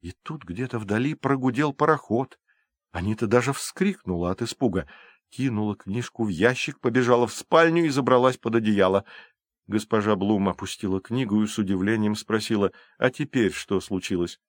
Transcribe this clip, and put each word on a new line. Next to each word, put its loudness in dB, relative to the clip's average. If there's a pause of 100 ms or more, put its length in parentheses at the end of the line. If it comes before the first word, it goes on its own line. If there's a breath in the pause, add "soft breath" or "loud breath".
И -12
тут -14
где-то -8
вдали -2
прогудел 0
пароход. 0 (520)
Анита -4
даже 4
вскрикнула -4
от -4
испуга, -2 (420 loud breath)
кинула -4
книжку -6
в -2
ящик, 0
побежала 4
в -8
спальню 4
и 0
забралась 2
под -4
одеяло. 2 (600 loud breath)
Госпожа 0
Блум 0
опустила -6
книгу -2
и 0
с -8
удивлением 0
спросила: -2 (280 soft breath)
«А 2
теперь -2
что -4
случилось?» -4